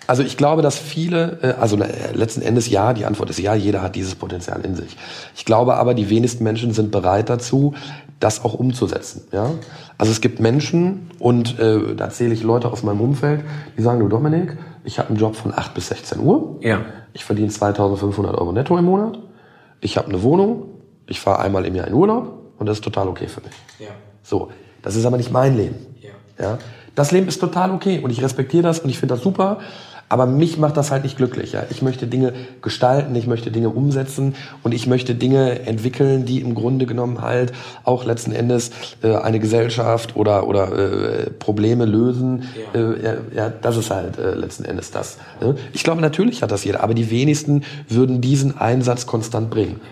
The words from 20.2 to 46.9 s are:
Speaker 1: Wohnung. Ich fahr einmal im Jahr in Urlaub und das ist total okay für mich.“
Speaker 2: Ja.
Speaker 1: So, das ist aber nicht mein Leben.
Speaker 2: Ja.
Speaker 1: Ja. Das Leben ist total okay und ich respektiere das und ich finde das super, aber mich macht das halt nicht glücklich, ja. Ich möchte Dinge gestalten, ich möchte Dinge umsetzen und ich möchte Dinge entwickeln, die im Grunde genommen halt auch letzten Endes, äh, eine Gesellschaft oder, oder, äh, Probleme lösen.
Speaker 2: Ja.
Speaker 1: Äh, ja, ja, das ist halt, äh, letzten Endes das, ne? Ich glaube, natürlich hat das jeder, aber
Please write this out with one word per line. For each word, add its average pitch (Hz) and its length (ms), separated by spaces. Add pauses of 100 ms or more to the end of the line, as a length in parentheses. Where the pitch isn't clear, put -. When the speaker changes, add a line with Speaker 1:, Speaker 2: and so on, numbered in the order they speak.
Speaker 1:
Wohnung. 190 420 (420)
Ich - 140
fahr 98 200
einmal 95 260
im 92 80
Jahr 90 120
in - 80
Urlaub 208 640
und 107 80
das 107 120
ist - 60
total 98 240
okay 87 200
für - 120
mich.“ - 120 (260)
Speaker 2:
Ja. 107 100 (340)
Speaker 1:
So, - 280 (320)
das 101 140
ist 113 80
aber 123 120
nicht 120 140
mein 131 260
Leben. 98 200 (240)
Speaker 2:
Ja. - 440
Speaker 1:
Ja. 107 140 (360)
Das 143 180
Leben 185 160
ist 160 100
total 180 320
okay 190 320
und 127 80
ich 117 120
respektiere 135 400
das 165 180
und 139 100
ich 120 80
finde 127 160
das 120 80
super, 196 360 (500)
aber 123 180
mich 156 320
macht 151 180
das 147 140
halt 139 140
nicht 135 120
glücklich, - 360
ja. 50 180
Ich - 100
möchte 127 260
Dinge 123 280 (260)
gestalten, 131 560
ich 117 100
möchte 117 240
Dinge 113 200
umsetzen 135 640 (280)
und 120 120
ich 117 120
möchte 123 280
Dinge 127 460
entwickeln, 123 680
die 131 160
im 123 120
Grunde 127 300
genommen 120 380
halt 123 320 (300)
auch 123 200
letzten 117 280
Endes, 120 400 (300)
äh, 110 120
eine 110 260
Gesellschaft 113 720
oder, 104 320
oder, 95 240
äh, 98 600
Probleme 110 560
lösen. 123 600 (280)
Speaker 2:
Ja. 117 40
Speaker 1:
Äh, 113 240
ja, 110 120 (200)
ja, 113 140
das 117 300
ist 110 120
halt, 90 280
äh, 92 160
letzten 92 320
Endes - 240
das, - 260 (240)
ne? 131 140 (180)
Ich - 100
glaube, 165 200
natürlich 180 400
hat - 80
das 101 140
jeder, - 180
aber 107 100